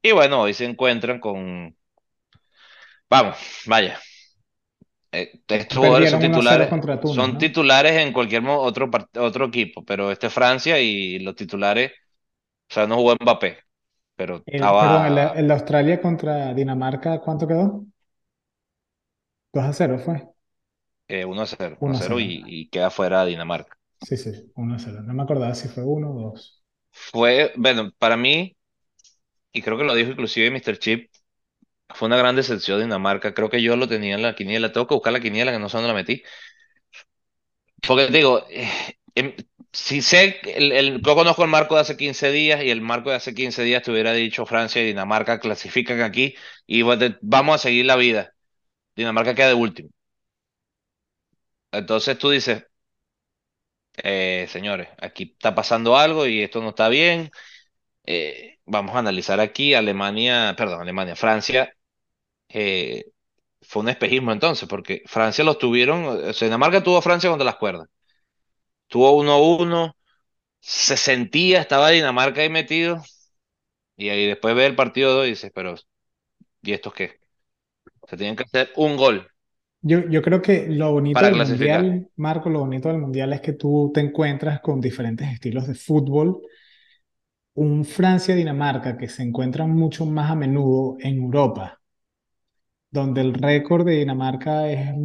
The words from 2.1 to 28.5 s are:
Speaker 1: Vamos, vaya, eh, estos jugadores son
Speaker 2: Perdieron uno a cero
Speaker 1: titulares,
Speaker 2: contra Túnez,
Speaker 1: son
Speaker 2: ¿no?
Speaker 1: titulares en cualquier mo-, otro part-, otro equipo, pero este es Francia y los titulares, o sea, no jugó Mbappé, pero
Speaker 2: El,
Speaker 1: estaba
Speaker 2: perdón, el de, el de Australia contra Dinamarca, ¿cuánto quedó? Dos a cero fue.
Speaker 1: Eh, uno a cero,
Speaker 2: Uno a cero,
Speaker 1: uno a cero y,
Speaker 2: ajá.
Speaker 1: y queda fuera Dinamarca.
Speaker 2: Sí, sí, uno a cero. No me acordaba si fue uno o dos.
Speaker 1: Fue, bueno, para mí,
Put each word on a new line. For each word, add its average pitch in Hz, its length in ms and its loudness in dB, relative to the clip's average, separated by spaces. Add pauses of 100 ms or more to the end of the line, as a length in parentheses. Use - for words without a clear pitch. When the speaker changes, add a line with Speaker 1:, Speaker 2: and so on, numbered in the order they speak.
Speaker 1:
Vamos, 117 260 4 (300)
vaya, 110 340 2 (1120)
eh, - 360 -8
estos 107 300 -2
jugadores 135 320 8
son 156 100 2
Speaker 2:
Perdieron 165 40 4
uno - 140 4
a - 40 4
cero 120 240 6
Speaker 1:
titulares, - 40 -4
Speaker 2:
contra 143 280 -2
Túnez, 131 300 0
Speaker 1:
son 127 80 -4
Speaker 2:
¿no? - 20 -8
Speaker 1:
titulares 147 560 4
en 151 180 2
cualquier 117 300 0
mo-, 143 180 0
otro 127 300 -2
part-, 113 280 -4
otro 120 280 -2
equipo, 117 380 -6
pero 101 260 -4
este 104 180 -6
es - 60 -6
Francia 131 460 2
y 98 380 -2
los 95 180 -8
titulares, 104 560 -2 (800)
o - 40 -16
sea, 107 140 2
no 113 80 0
jugó 120 240 4
Mbappé, 117 380 0 (580)
pero 90 300 -10
Speaker 2:
El, 101 300 2
Speaker 1:
estaba - 20 -
Speaker 2:
perdón, 107 280 4
el 143 100 2
de, 143 60 2 (180)
el 147 80 2
de 147 60 6
Australia 151 460 2
contra 147 540 -2
Dinamarca, 135 680 -4
¿cuánto 156 280 -4
quedó? 180 360 0 (1700)
Dos 135 120 -2
a 143 80 -2
cero 131 260 -2
fue. 160 300 -6 (800)
Speaker 1:
Eh, 95 160 -6
uno 95 180 -8
a 107 40 -6
cero, 85 340 -12
Speaker 2:
Uno 139 120 -2
a - 20 -2
cero, 113 220 -4
Speaker 1:
uno 117 80 -2
a - 40 -4
cero 85 100 -10
y, - 60 -16
Speaker 2:
ajá. 82 180 -16
Speaker 1:
y 80 80 -16
queda 92 200 -2
fuera 92 340 0
Dinamarca. 85 520 -6 (240)
Speaker 2:
Sí, - 180 -8
sí, 113 120 -10 (260)
uno 120 180 -6
a 110 40 -8
cero. 107 240 -14
No 120 120 -10
me 135 80 -6
acordaba 131 320 -2
si 131 140 -12
fue 123 160 -12
uno 147 260 -4
o 123 100 -10 (120)
dos. - 300 -20 (280)
Speaker 1:
Fue, 120 680 2
bueno, 117 420 2
para 117 180 4
mí, 151 400 0 (960)